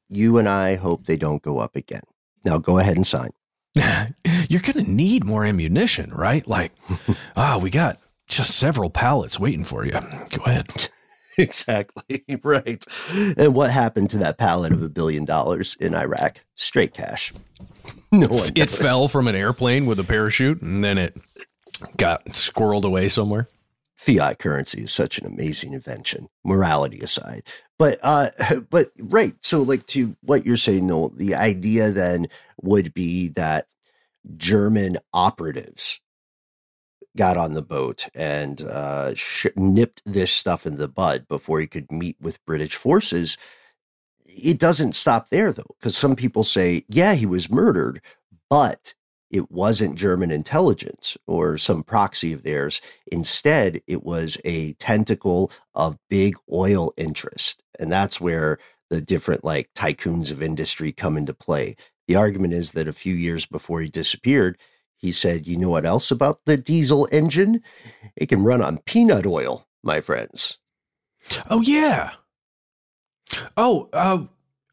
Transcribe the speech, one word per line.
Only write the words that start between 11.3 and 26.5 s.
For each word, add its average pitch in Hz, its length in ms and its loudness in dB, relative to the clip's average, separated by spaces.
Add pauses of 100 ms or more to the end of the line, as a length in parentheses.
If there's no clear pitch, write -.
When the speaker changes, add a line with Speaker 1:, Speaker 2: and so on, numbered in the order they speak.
Speaker 1:
Exactly, - 880 0 (200)
right. 135 420 0 (520)
And 147 180 6
what 135 160 4
happened 113 400 2
to 107 80 0
that 78 180 0
pallet 87 340 2
of 82 120 0
a 82 40 -4
billion 78 380 -2
dollars 80 540 -2
in 82 160 -2
Iraq? - 460 -2 (120)
Straight - 400 0
cash. - 440 -10
<laughs> - 760 -12
No 175 160 8
one 107 260 0
Speaker 2:
It 151 160 4
Speaker 1:
knows. - 80 -6
Speaker 2:
fell 131 300 4
from 131 200 2
an 110 60 0
airplane 123 540 0
with 104 120 0
a 95 40 0
parachute, 113 580 0
and 98 220 -2
then 101 160 2
it - 180 -2 (800)
got 85 260 0 (100)
squirreled 104 500 0
away 95 240 2
somewhere. 104 420 0 (460)
Speaker 1:
Fiat 80 420 0
currency 69 460 -4
is - 80 -4
such - 260 -2
an - 80 -10
amazing - 480 -6
invention, - 560 -10 (140)
morality 82 560 2